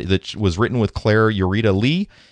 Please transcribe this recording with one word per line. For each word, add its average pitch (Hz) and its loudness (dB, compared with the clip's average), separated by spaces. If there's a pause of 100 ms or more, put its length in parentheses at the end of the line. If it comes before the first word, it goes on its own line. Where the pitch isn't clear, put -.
that - -2
was 95 0
written 120 0
with 104 -2
Claire 110 2
Ureta 98 0
Lee, 147 0 (240)